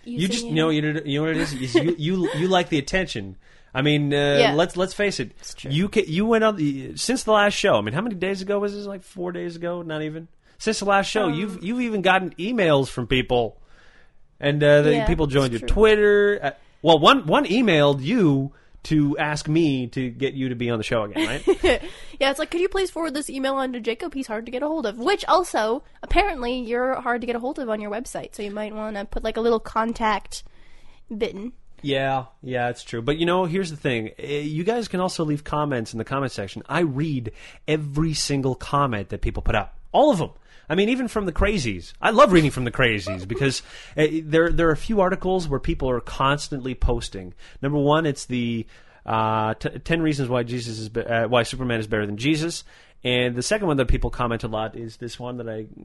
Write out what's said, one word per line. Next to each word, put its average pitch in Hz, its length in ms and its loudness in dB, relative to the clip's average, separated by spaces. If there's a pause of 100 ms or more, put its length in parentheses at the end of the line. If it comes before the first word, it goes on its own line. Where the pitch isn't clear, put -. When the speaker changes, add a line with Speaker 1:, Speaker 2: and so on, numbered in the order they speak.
Speaker 1:
You 233 240 -2
just, 190 60 0 (100)
Speaker 2:
using 233 60 -10
Speaker 1:
you 156 60 -4
know, 160 140 4
Speaker 2:
you. 151 120 2
Speaker 1:
you 151 120 0
know, 156 120 -4
you 143 140 -2
know 156 80 0
what 160 80 0
it - 60 0
is? 151 120 -4
Is 127 220 -6
you, 170 220 4
you, 175 380 0
you 165 120 0
like 180 220 2
the 160 100 0
attention. 135 580 -4 (360)
I 131 80 -2
mean, 147 320 2
uh, 143 260 2
Speaker 2:
Yeah. 131 140 4
Speaker 1:
let's, 170 220 0
let's 185 180 -2
face 202 260 -2
it. 117 200 -6
Speaker 2:
It's - 140 -18
true. - 180 -10
Speaker 1:
You 165 180 0
ca-, 202 180 2
you 170 180 0
went 226 180 4
on 220 120 2
the, 147 420 -4
since 240 260 -2
the 220 80 0
last 208 220 6
show. 185 220 4
I 107 60 4
mean, 104 120 -2
how 165 80 -2
many 226 140 -4
days 185 260 -4
ago 202 180 -2
was 202 140 -4
this? 202 120 -12
Like, 196 180 -12
four 180 280 -8
days 175 240 -8
ago? 175 260 -6
Not 156 200 -6
even. 156 260 -8 (300)
Since 220 220 -2
the 202 60 -6
last 196 220 4
show, 214 180 0
Speaker 2:
Um, 151 80 2
Speaker 1:
you've, 180 300 -4
you've 233 180 -2
even 220 200 -2
gotten 185 340 4
emails 170 540 2
from 127 180 -6
people, 120 540 0 (800)
and, 147 240 0
uh, 147 180 8
the 151 140 6
Speaker 2:
Yeah, 220 120 2
Speaker 1:
people 156 200 2
joined 135 260 2
Speaker 2:
it's 113 80 -2
Speaker 1:
your 254 60 -8
Speaker 2:
true. - 80 4
Speaker 1:
Twitter. 208 640 6
Uh, 139 100 -2 (300)
well, 160 180 8
one, 226 280 6
one 247 180 4
emailed 156 560 4
you 143 520 2 (300)
to 147 360 2
ask 151 280 -2
me 151 400 2
to 127 220 -4
get 127 240 -2
you 131 160 -4
to 127 60 -4
be 120 140 -2
on 117 100 0
the 107 40 -4
show 113 200 0
again, 180 240 -2 (180)
right? 349 440 2
Speaker 2:
<laughs> - 20 -12 (280)
Yeah, 269 120 2
it's 277 80 -6
like, 311 100 -4
"Could 339 120 -2
you 381 80 0
please 381 200 -2
forward 320 240 -6
this 285 160 -6
email 269 260 -4
on 262 180 -4
to 240 60 -8
Jacob? 285 360 -6
He's 269 100 -6
hard 226 220 -8
to 233 40 -12
get 254 120 -4
a 294 40 -2
hold 311 200 -2
of." 240 100 -6
Which 294 300 0
also, 294 560 0 (180)
apparently, 262 600 0
you're 247 400 -2
hard 240 200 -2
to 240 60 -6
get 240 80 -2
a 233 40 -6
hold 269 200 -6
of 247 100 -6
on 214 100 -2
your 208 120 -8
website, - 420 -10
so - 80 -12
you 208 80 -8
might 208 240 -8
wanna 214 320 -8
put, 214 180 -6
like, 220 140 -2
a 226 40 -2
little 233 180 2
contact 220 840 -2 (680)
button. 214 420 -6 (300)
Speaker 1:
Yeah, 135 420 -2 (160)
yeah, 123 280 -2
it's 120 140 -8
true. 117 200 -8
But, 147 140 0
you 170 100 0
know, 180 180 2
here's 175 240 -2
the 156 80 -12
thing. 117 420 -2
Uh, - 60 -10
you 151 380 -4
guys 220 240 -2
can 180 120 -4
also 180 240 -2
leave 147 200 -2
comments 147 500 -2
in 113 60 -6
the 113 60 -4
comment 135 260 -4
section. 104 360 -10
I 147 120 -2
read 139 540 -2 (340)
every 151 480 -2
single 135 400 -2
comment 123 540 -2
that - 120 -6
people - 220 -2
put - 100 2
up. 104 240 -2 (140)
All 269 180 6
of 226 80 2
them. 131 140 -4 (380)
I 151 40 0
mean, 196 160 4
even 254 180 0
from 208 200 -2
the 175 40 -2
crazies. 139 720 0
I - 80 2
love 226 220 8
reading 156 180 6
from 127 160 -2
the 117 60 -2
crazies 95 560 0
because, 131 340 0 (340)
uh, 151 120 4 (160)
there, 165 280 4
there 165 180 4
are 156 40 4
a - 40 2
few 214 240 0
articles 185 460 0
where 135 120 -2
people - 320 -2
are 120 100 -2
constantly 135 720 -2
posting. 113 640 -2 (260)
Number 143 160 0
one, 147 300 4
it's 139 180 -4
the, 117 400 -2 (400)
uh, 110 480 0
t-, - 160 -6 (160)
ten 165 160 0
reasons 143 260 0
why 123 160 0
Jesus 117 360 -6
is 110 100 -8
be-, 113 160 -4
uh, 113 240 0
why 120 140 4
Superman 120 360 -2
is 107 80 -6
better 107 180 0
than 104 120 -6
Jesus. 156 480 -2 (400)
And 123 320 2
the 123 60 -4
second 208 240 0
one 147 100 2
that 131 100 2
people 117 220 2
comment 117 340 -2
a 113 60 -6
lot 110 260 -6
is 113 220 -12
this 120 200 -12
one 123 200 -10
that 117 100 -10
I 110 200 -10 (180)